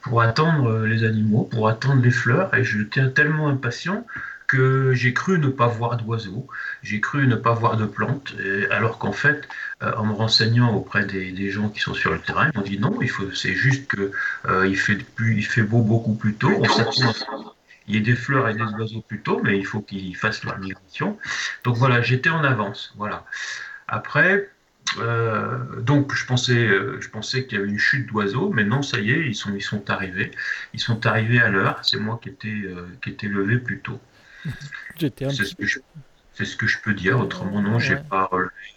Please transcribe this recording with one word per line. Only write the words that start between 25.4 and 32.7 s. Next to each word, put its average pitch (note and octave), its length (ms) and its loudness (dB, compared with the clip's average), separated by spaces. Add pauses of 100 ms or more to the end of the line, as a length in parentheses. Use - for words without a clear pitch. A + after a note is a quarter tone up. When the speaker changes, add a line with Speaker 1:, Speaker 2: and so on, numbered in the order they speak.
Speaker 1:
donc C#3 340 4
je - 120 -2
pensais, B2+ 320 2
euh, G2 420 2
je - 80 -10
pensais B2+ 380 -4
qu'il G#2 120 -6
y G2+ 40 0
avait G2+ 100 -2
une G#2 80 -2
chute - 300 2
d'oiseaux, G#2 440 0
mais G#2+ 120 2
non, C3 160 2
ça B2+ 180 -2
y G#2+ 120 0
est, D#3+ 160 0
ils G#2 80 -2
sont, G2+ 200 -4
ils G2 60 -6
sont - 280 -6
arrivés. F#2+ 420 -4 (420)
Ils - 80 -8
sont A2+ 260 -2
arrivés A2+ 320 4
à A2 80 6
l'heure, G2+ 360 2
c'est - 160 0
moi A2 220 -4
qui - 60 -14
étais, G#2+ 220 -10
euh, F#2 360 -8 (160)